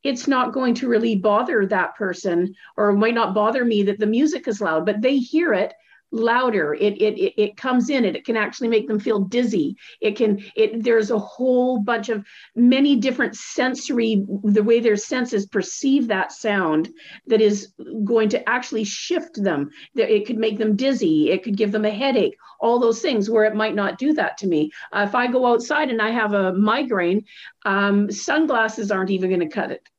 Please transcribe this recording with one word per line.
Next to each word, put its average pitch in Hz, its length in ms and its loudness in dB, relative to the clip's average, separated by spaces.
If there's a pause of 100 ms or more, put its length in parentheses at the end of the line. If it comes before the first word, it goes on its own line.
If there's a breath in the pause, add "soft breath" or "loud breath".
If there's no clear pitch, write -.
It's 269 240 -2
not 254 240 0
going 254 220 0
to 262 140 -4
really 226 280 2
bother 208 500 2
that 190 300 -2
person, 185 580 -2 (220 loud breath)
or 208 140 2
it 196 60 4
might 226 180 2
not 196 200 0
bother 226 300 2
me 220 200 2
that 202 140 0
the 214 80 0
music 262 400 0
is 214 140 -4
loud, 160 260 0
but 208 160 0
they 269 160 2
hear 311 340 0
it 202 200 0 (420 soft breath)
louder. 226 600 0
It, 202 260 0
it, 208 180 2
it, 196 220 -2
it 208 160 0
comes 254 320 0
in 269 160 0
and 170 100 0
it - 120 -10
can 226 100 -2
actually 220 320 -4
make 226 180 2
them 214 140 -2
feel 208 200 -2
dizzy. 202 560 -2 (240 loud breath)
It 214 140 -2
can, 208 300 0 (100)
it, 220 300 0
there's 226 260 2
a 226 80 2
whole 254 600 0
bunch 220 320 -2
of 208 140 -4 (300 loud breath)
many 262 420 6
different 254 380 0
sensory, 247 880 -2 (220)
the 208 180 4
way 233 180 4
their 220 160 2
senses 226 500 -4
perceive 269 600 0
that 190 220 -2
sound 185 600 -2 (360 loud breath)
that 226 140 2
is 208 320 2 (320)
going 220 240 2
to - 180 -2
actually 240 380 -2
shift 311 580 -6
them. 147 280 -2 (240 loud breath)
That 220 200 2
it 208 120 0
could 240 100 -6
make 220 220 -2
them 214 180 2
dizzy. 196 540 2
It 185 120 0
could 202 140 -4
give 202 160 0
them 214 140 0
a 214 40 2
headache, 247 460 0 (240 loud breath)
all 233 180 2
those 226 220 2
things 226 300 0
where 214 140 4
it 214 100 2
might 214 200 -2
not 196 240 -4
do 285 140 0
that 247 260 -2
to 202 80 -6
me. 151 240 0 (220 loud breath)
Uh, 202 160 0
if 202 60 -6
I 247 140 0
go 254 180 0
outside 254 440 0
and 226 120 -2
I 214 80 0
have 220 240 -2
a 190 180 0
migraine, 208 720 0 (400 loud breath)
um, 202 460 2
sunglasses 226 800 -2
aren't 190 200 -2
even 185 200 0
gonna 175 180 0
cut 180 220 -6
it. - 180 -12 (100)